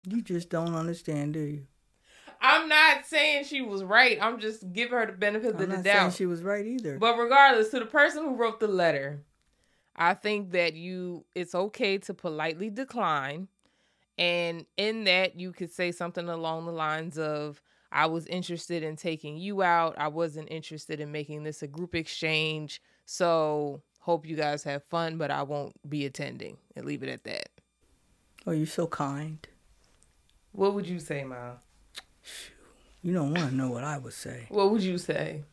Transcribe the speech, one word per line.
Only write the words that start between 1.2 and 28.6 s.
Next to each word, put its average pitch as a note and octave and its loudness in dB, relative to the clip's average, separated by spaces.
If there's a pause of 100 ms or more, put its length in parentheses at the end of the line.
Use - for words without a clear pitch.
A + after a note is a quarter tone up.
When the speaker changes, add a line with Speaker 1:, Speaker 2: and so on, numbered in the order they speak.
Speaker 1:
do D#3 -4
you? D3 -6 (720)
Speaker 2:
I'm D#4+ 6
not D4+ 8
saying D4 2
she C#4 -4
was G3+ -4
right. G#3+ 6
I'm A3+ 0
just G#3+ -8
giving A#3+ -2
her A3+ 2
the G3 -10
benefit G#3 0
of F#3 -2
Speaker 1:
I'm F#3 0
Speaker 2:
the F#3+ -2
Speaker 1:
not F#3 -4
Speaker 2:
doubt. G3+ 6
Speaker 1:
saying F#3 6
she F#3 -2
was F3 -2
right G3+ -2
either. A3 -4
Speaker 2:
But A#3 4
regardless, A#3+ 8
to C4 0
the A3+ -2
person D4+ 4
who C4+ -2
wrote A#3 0
the A3 2
letter, D3 2 (720)
I F3 4
think G#3 -4
that E3+ 2
you, F3 -8 (100)
it's F3+ -6
okay G3 0
to G3 -10
politely E3 -6
decline. F#3 -4 (720)
And E3+ 0 (100)
in G#3+ -2
that, F#3 2
you F3+ -8
could E3+ -8
say F3 -2
something F3 -6
along E3 -4
the E3+ -6
lines D#3 -4
of, D3+ -4 (280)
"I D3 4
was D#3+ -2
interested E3+ -4
in D#3 -6
taking D#3 -6
you F#3+ -2
out. E3+ 4
I D3+ -2
wasn't D#3 -4
interested D#3 -10
in D3 -8
making D3+ -8
this D3+ -8
a D3 -10
group C#3 -10
exchange. D#3 -2 (240)
So D3+ 0 (200)
hope E3 0
you D#3 -6
guys D3 -2
have C#3+ -4
fun, E3 -2
but D3 -2
I C#3+ -2
won't C#3+ -6 (160)
be C#3+ -4
attending," C3 -10 (180)
and B2+ -12
leave C#3+ -6
it C3 -8
at B2+ -10
that. - -8 (960)
Speaker 1:
Oh, F3 -2
you're D#3 0